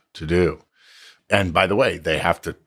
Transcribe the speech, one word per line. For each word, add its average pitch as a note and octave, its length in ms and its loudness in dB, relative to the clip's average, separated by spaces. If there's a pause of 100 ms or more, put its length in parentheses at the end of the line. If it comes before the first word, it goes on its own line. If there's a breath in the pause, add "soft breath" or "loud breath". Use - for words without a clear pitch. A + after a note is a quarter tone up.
(140)
to - 100 -14
do. E2+ 380 0 (680 soft breath)
And G2 240 0
by F#2 140 2
the F#2 80 -2
way, G#2+ 240 0
they D#2+ 200 -2
have E2+ 240 -2
to D#2+ 120 -8 (120)